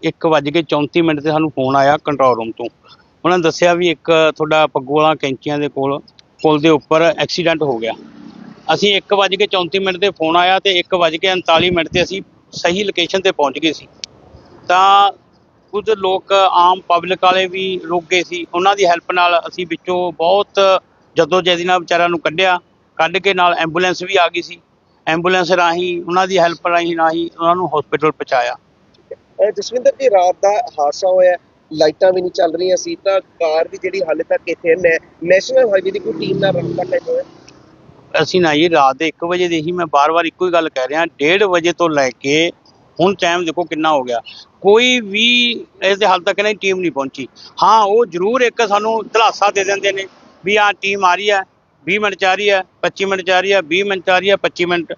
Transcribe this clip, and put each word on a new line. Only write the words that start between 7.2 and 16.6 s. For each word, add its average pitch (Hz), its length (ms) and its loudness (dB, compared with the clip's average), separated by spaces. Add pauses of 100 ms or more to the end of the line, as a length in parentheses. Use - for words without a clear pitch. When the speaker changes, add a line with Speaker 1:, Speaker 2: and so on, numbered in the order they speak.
Speaker 1:
ਹੋ 135 160 -2
ਗਿਆ। 113 140 -4 (840)
ਅਸੀਂ 196 220 0
ਇੱਕ 190 180 -2
ਵੱਜ 196 200 0
ਕੇ 202 120 0
ਚੌਂਤੀ 185 320 -2
ਮਿੰਟ 190 180 -2
'ਤੇ 196 140 0
ਫੋਨ 160 260 -2
ਆਇਆ 180 220 2
ਤੇ 196 120 -2
ਇੱਕ 180 240 -2
ਵੱਜ 170 220 0
ਕੇ 185 140 -2
ਉਨਤਾਲੀ 175 400 0
ਮਿੰਟ 165 180 -2
'ਤੇ 180 140 -2
ਅਸੀਂ 185 200 -6 (300)
ਸਹੀ 185 320 -2
ਲੋਕੇਸ਼ਨ 185 360 -4
'ਤੇ 185 120 0
ਪਹੁੰਚ 143 260 -2
ਗਏ 151 140 -2
ਸੀ। - 160 -14 (800)
ਤਾਂ 196 440 4 (600)
ਕੁਝ 202 180 -4
ਲੋਕ, 190 420 -2
ਆਮ 185 560 4